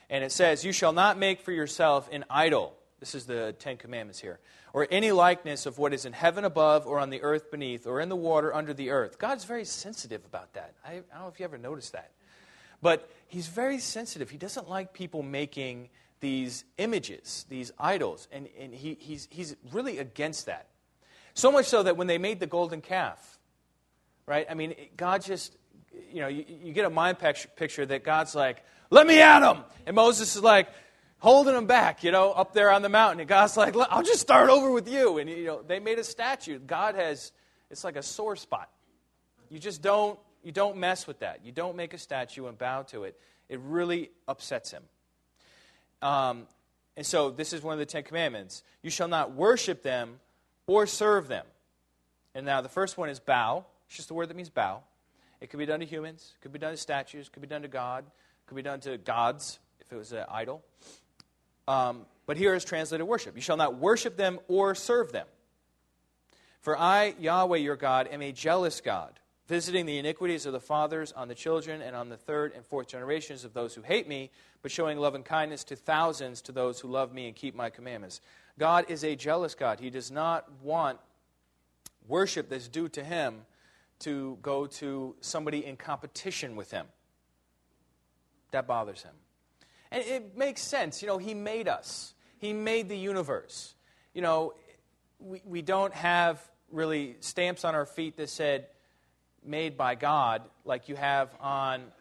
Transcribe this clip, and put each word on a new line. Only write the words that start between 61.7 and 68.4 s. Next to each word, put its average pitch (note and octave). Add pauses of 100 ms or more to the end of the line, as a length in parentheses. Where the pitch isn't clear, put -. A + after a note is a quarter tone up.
but D3+
here F#3+
is F3+
translated D#3+
worship. G#3+
"You A#2+
shall D#3
not C3
worship G#3+
them F#3
or G3
serve A#3+
them. G2+ (1400)
For D3+
I, F#3+
Yahweh F3
your C#3+
God, C3
am C#3+
a C#3
jealous D#3+